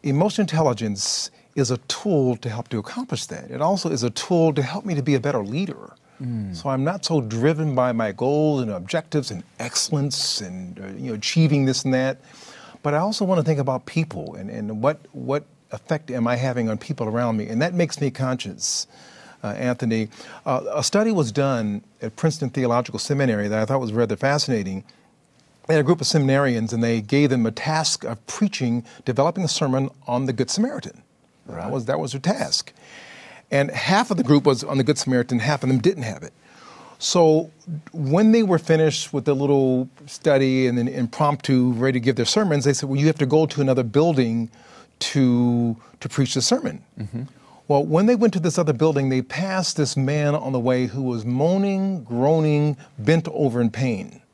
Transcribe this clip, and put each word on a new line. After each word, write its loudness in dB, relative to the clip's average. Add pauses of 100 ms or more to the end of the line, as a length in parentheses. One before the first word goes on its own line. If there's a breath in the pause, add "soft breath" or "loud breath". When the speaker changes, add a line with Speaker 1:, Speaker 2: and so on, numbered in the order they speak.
Speaker 1:
emotional 0
intelligence -2 (240 soft breath)
is 0
a -2 (100)
tool 0
to -8
help -8
to -4
accomplish -8
that. -14
It -10
also -2
is -2
a 0
tool 2
to 0
help -6
me -4
to -2
be 2
a 2
better -2
leader. -8 (280 soft breath)
Speaker 2:
Mm. -6
Speaker 1:
So -8
I'm 0
not -4
so 0
driven 0
by 2
my -2
goals 0
and -4
objectives -4
and -10 (160)
excellence -4
and, -12
uh, -14 (120)
you -8
know, -4
achieving 2
this 0
and 2
that, 0 (640 loud breath)
but 0
I 0
also -2
want 2
to 2
think 2
about -2
people -4
and, -12
and -6
what, 0 (140)
what -4 (260)
effect -6
am -2
I 2
having -2
on -2
people -6
around -2
me? -4
And -2
that -2
makes -2
me 0
conscious, -6 (560 loud breath)
uh, -4
Anthony. -2 (360 loud breath)
Uh, -2
a -2
study 0
was 0
done -2 (180)
at -8
Princeton -2
Theological 0
Seminary 0
that 0
I 2
thought 0
was -4
rather 0
fascinating. -2 (840 soft breath)
They 2
had 4
a 2
group 2
of -2
seminarians, 2
and 0
they 2
gave 2
them 2
a 0
task -2
of -10
preaching, -2 (200 loud breath)
developing 0
a 0
sermon 0 (200)
on 0
the -2
Good -2
Samaritan. -4 (440)
Speaker 2:
Right. -12
Speaker 1:
That -6
was, -4
that -2
was -6
their -8
task. -2 (800 loud breath)
And 2
half 0
of 0
the 0
group 4
was 2
on -2
the 2
Good 2
Samaritan, 0
half 0
of 0
them 4
didn't 0
have -8
it. -16 (680 loud breath)
So 4 (420)
when 4
they 6
were 4
finished 2
with -2
the 4
little 2 (160)
study 2
and 2
then 0
impromptu, 0
ready 0
to -8
give 2
their 0
sermons, 2
they 4
said, -2
"Well, -2
you 4
have 2
to 2
go 4
to -4
another 2
building 2 (500 loud breath)
to, 2 (240 loud breath)
to -10
preach 0
the 0
sermon." -2 (160)
Speaker 2:
Mm-hmm. -8 (440 loud breath)
Speaker 1:
Well, 4
when 4
they 6
went 4
to -2
this 0
other 2
building, 2
they 2
passed -4
this 0
man 0
on -4
the 0
way 2
who -6
was -2
moaning, 0
groaning, 2 (200 loud breath)
bent 2
over 0
in 4
pain. -4 (120)